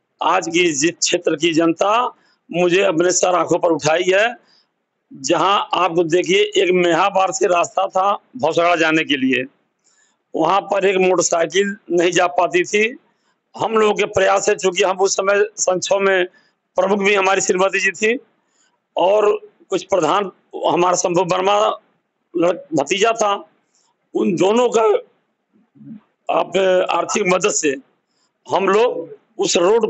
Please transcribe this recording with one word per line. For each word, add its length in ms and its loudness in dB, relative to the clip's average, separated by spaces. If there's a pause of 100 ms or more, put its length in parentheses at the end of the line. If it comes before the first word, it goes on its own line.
(200)
आज 280 0
की 240 0
जिस 200 0
क्षेत्र 440 -2
की 180 -6
जनता 380 0 (580)
मुझे 320 0
अपने 280 0
सर 240 0
आंखों 240 0
पर 120 0
उठाई 380 0
है। 260 0 (800)
जहां 460 0 (160)
आपको 300 0
देखिए, 380 0 (140)
एक 180 2
मेहाबार 580 0
से 140 -2
रास्ता 400 0
था 260 -2 (240)
भौसड़ा 400 0
जाने 280 0
के 120 -2
लिए, 280 -2 (920)
वहां 280 0
पर 240 -2
एक 120 2
मोटरसाइकिल 800 0 (140)
नहीं 220 2
जा 140 2
पाती 380 0
थी। 200 0 (680)
हम 180 -4
लोगों 220 2
के 140 0
प्रयास 380 2
से, 80 2
चूंकि 280 -2
हम 160 0
उस 180 0
समय 280 2 (120)
सन 240 -2
छह 180 0
में 280 0 (500)
प्रमुख 220 0
भी 160 2
हमारी 260 2
श्रीमती 400 0
जी 120 0
थी 260 -2 (760)
और 340 2 (380)
कुछ 160 -6
प्रधान 460 0 (360)
हमारा 300 2
शंभू 280 0
वर्मा 320 0 (800)
लड़-, 240 0 (160)
भतीजा 380 0
था, 200 0 (840)
उन 220 0
दोनों 400 2
का 80 4 (1400)
आप 280 -2 (340)
आर्थिक 360 -2
मदद 240 0
से 240 -2 (720)
हम 220 0
लोग 500 0 (200)
उस 180 -2
रोड 340 2